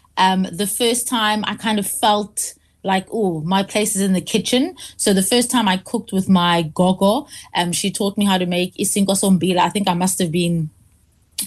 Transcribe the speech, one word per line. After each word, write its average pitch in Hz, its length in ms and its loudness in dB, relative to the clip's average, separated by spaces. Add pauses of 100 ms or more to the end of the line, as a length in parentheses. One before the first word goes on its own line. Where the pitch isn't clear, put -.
(180)
um, 190 340 2
the 190 160 -4
first 233 400 -2
time 214 380 -2
I 208 100 -6
kind 214 220 -2
of 202 80 -2
felt - 680 -2 (300)
like, 190 280 0
"Oh, 190 320 0
my 196 180 2
place 208 320 -2
is 190 60 -2
in 196 100 2
the 180 100 0
kitchen." 254 540 0 (220)
So 208 160 0
the 190 100 2
first 247 260 0
time 226 200 2
I 185 80 2
cooked - 340 -8
with 190 160 0
my 175 360 4
gogo, 185 640 2 (280)
um, 175 160 0
she 190 180 -2
taught 196 280 -4
me 202 80 2
how 196 120 4
to 180 80 -2
make 180 300 -2
isinkwa 196 420 0
sombila. 185 420 2
I 170 100 4
think 202 180 -2
I 180 60 2
must 180 260 0
have 170 140 -2
been, 170 360 0 (760)